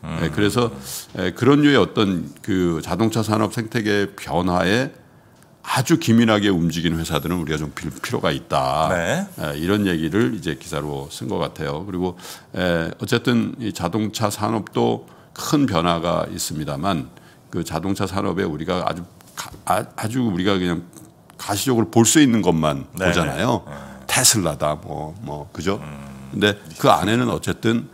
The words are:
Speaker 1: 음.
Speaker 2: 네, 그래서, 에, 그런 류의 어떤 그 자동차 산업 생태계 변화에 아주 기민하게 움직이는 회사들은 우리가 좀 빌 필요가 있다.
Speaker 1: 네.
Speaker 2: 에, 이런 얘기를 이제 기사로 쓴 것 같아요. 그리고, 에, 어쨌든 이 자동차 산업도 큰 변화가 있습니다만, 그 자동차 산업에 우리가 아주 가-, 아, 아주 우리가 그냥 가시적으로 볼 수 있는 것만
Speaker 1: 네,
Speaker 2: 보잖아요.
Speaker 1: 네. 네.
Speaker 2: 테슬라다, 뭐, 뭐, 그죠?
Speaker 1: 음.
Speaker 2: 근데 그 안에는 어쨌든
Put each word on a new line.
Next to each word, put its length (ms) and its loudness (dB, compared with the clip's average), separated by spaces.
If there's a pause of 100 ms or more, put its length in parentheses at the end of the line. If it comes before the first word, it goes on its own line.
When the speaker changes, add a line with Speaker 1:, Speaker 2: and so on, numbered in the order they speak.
Speaker 1:
음. 160 -6
Speaker 2:
네, 100 0
그래서, 400 2 (460)
에, 160 -2
그런 300 6
류의 140 6
어떤 560 2 (100)
그 420 0
자동차 400 0
산업 300 0
생태계 600 -2
변화에 800 0 (760)
아주 300 2
기민하게 500 4
움직이는 520 0
회사들은 380 -2
우리가 200 -2
좀 160 -6
빌 160 -8
필요가 400 -4
있다. 600 -2
Speaker 1:
네. 360 -2 (160)
Speaker 2:
에, 160 -6
이런 300 0
얘기를 460 0
이제 200 -4
기사로 560 -8
쓴 160 -10
것 120 -4
같아요. 480 -6
그리고, 300 -4 (380)
에, 360 0 (100)
어쨌든 580 0
이 140 -6
자동차 580 -2
산업도 800 -2 (240)
큰 340 0
변화가 640 2
있습니다만, 760 -4 (420)
그 140 -4
자동차 420 -2
산업에 380 -2
우리가 420 -2
아주 160 -4 (320)
가-, 160 -12 (140)
아, 200 0 (120)
아주 260 -2
우리가 360 2
그냥 260 0 (520)
가시적으로 540 0
볼 140 8
수 160 6
있는 220 6
것만 500 2
Speaker 1:
네, 140 0
Speaker 2:
보잖아요. 600 2
Speaker 1:
네. 60 -14
네. 80 -12 (260)
Speaker 2:
테슬라다, 680 2
뭐, 440 -10
뭐, 320 -10
그죠? 300 -2
Speaker 1:
음. 480 -14
Speaker 2:
근데 260 4 (220)
그 120 6
안에는 380 4
어쨌든 640 0